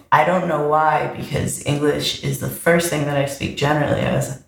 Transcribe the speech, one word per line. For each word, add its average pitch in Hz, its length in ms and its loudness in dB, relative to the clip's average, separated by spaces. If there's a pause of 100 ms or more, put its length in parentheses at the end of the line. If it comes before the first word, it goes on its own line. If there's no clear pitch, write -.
(100)
I 151 140 6
don't 175 240 2
know 151 180 0
why, 156 500 2
because - 500 -4
English 143 580 -2
is 139 160 -4
the 139 100 -4
first 170 400 2
thing 151 140 -2
that 143 120 -2
I 139 100 0
speak - 300 -6
generally. 147 440 2
I 123 140 0
was, - 340 -4